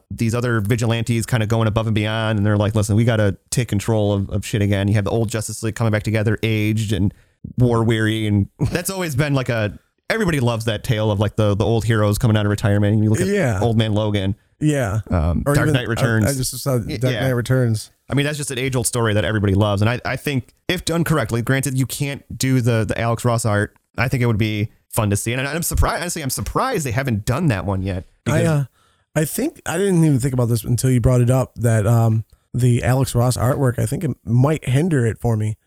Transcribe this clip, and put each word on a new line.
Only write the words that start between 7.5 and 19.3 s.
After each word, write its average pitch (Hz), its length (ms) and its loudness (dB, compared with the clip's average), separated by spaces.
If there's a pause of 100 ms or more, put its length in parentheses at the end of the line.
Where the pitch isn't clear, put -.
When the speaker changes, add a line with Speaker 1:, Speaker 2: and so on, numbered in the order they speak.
Speaker 1:
war 117 240 4
weary, 110 440 0
and 101 220 2 (100)
<laughs> 113 120 -2
that's 180 200 -4
always 180 260 -4
been, 143 180 0
like, 131 140 -2
a, 110 300 -2 (300)
everybody 175 320 0
loves 117 260 0
that 107 180 -4
tale 110 260 0
of, 101 100 0
like, 101 160 0
the, 104 180 2
the 104 100 0
old 110 200 0
heroes 107 340 2
coming 107 180 4
out 104 100 2
of 104 40 2
retirement. 101 440 2
And 107 100 2
you 107 60 4
look 107 100 2
at 190 80 0
Speaker 2:
Yeah. 139 340 0
Speaker 1:
Old 113 160 2
Man 110 160 2
Logan, 104 400 0 (260)
Speaker 2:
Yeah. 131 400 0 (100)
Speaker 1:
um, - 360 0
Speaker 2:
Or 143 80 2
Speaker 1:
Dark 143 140 2
Speaker 2:
even, 151 60 0
Speaker 1:
Knight 120 140 -2
Returns. 113 380 2
Speaker 2:
I, - 40 0
I 139 40 -2
just 127 240 -6
saw 127 200 -2
Speaker 1:
Y-, 131 180 -6
Speaker 2:
Dark 123 180 0
Speaker 1:
yeah. 123 60 -4
Speaker 2:
Knight 131 100 0
Returns. 120 600 0 (200)
Speaker 1:
I 117 40 -4
mean, 143 120 2
that's 151 100 -4
just 143 140 -8
an 123 80 -6
age-old 123 280 -2
story 113 280 0
that 104 100 2
everybody 101 300 0